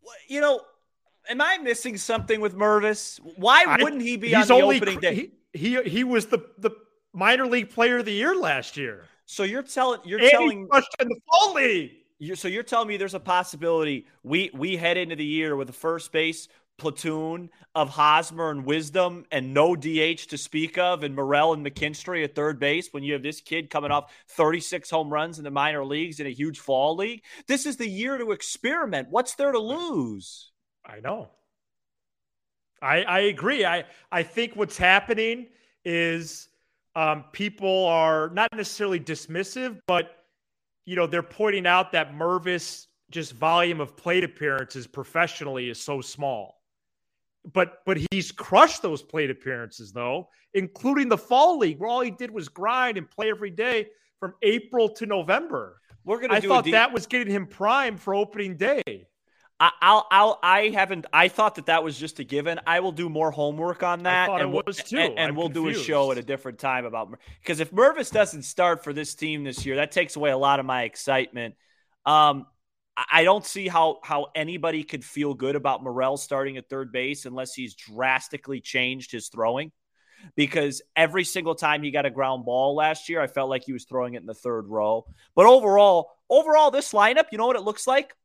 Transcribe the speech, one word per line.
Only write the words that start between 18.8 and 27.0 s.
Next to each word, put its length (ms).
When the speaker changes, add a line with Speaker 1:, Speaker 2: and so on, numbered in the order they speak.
Speaker 1:
and 220
no 240
D 240
H 280
to 100
speak 400
of, 260
and 100
Morel 380
and 120
McKinstry 600
at 100
third 240
base 340
when 100
you 120
have 80
this 180
kid 300
coming 200
off 220
thirty-six 600
home 200
runs 280
in 60
the 60
minor 340
leagues 360
in 60
a 40
huge 280
fall 380
league? 260